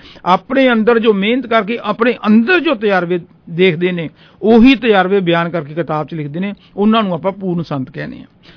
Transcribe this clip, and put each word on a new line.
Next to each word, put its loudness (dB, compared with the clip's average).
ਆਪਣੇ 2
ਅੰਦਰ 2
ਜੋ 4
ਮਿਹਨਤ -2
ਕਰਕੇ -2
ਆਪਣੇ 0
ਅੰਦਰ 4
ਜੋ -2
ਤਜਰਬੇ -2
ਦੇਖਦੇ 0
ਨੇ, -6
ਉਹੀ 6
ਤਜਰਬੇ 2
ਬਿਆਨ 0
ਕਰਕੇ -8
ਕਿਤਾਬ -6
'ਚ -14
ਲਿਖਦੇ -8
ਨੇ, -6
ਉਹਨਾਂ 2
ਨੂੰ -4
ਆਪਾਂ -4
ਪੂਰਨ -6
ਸੰਤ -8
ਕਹਿੰਦੇ -12
ਹਾਂ। -20